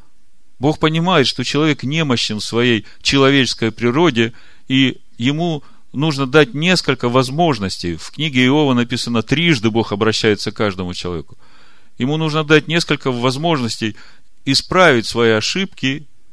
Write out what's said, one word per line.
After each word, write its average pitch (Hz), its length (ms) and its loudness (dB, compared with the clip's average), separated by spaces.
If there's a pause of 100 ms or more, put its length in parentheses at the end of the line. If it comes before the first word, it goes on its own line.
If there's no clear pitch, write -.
(580)
Бог 151 200 0
понимает, 160 480 2
что - 180 -4
человек 147 380 0
немощен 131 560 -2
в 98 60 -6
своей 117 420 2 (160)
человеческой 135 720 4
природе, 120 600 2 (360)
и 131 320 2 (180)
ему 151 440 -2 (300)
нужно 139 340 -2
дать 131 280 4
несколько 151 540 0
возможностей. 123 880 0
В - 140 -14
книге 131 360 0
Иова 139 280 4
написано, 120 480 0
трижды 127 480 2
Бог 110 220 0
обращается 107 580 0
к - 60 -10
каждому 92 380 -4
человеку. 87 420 -8 (640)
Ему 139 180 -2
нужно 156 280 -2
дать 151 240 6
несколько 165 440 0
возможностей 127 840 -2 (480)
исправить 135 640 4
свои 117 240 2
ошибки, 135 760 -2 (260)